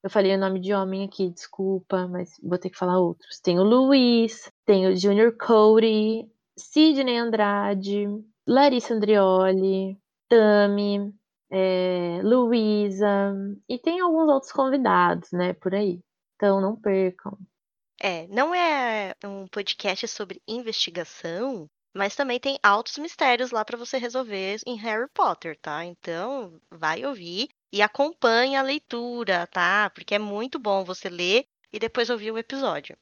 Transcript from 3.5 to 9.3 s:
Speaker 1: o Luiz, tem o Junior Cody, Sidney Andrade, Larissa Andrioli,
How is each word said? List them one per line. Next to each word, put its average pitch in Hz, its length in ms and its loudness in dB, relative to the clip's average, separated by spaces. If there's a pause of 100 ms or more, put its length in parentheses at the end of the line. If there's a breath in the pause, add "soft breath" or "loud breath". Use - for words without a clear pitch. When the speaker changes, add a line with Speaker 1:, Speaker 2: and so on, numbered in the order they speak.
Speaker 1:
o 185 60 4
Luiz, 240 840 4 (160)
tem 190 220 4
o 190 100 2
Junior 208 400 4
Cody, 220 960 4 (260)
Sidney 277 640 2
Andrade, 202 880 0 (400)
Larissa 254 480 4
Andrioli, 190 1040 2 (300)